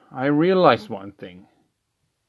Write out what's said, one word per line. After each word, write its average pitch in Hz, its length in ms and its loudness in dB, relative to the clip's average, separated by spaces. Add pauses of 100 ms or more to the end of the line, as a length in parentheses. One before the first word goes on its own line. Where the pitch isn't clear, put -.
(120)
I 131 140 -6
realized 147 600 2
one 101 220 -14
thing. 95 380 -20 (800)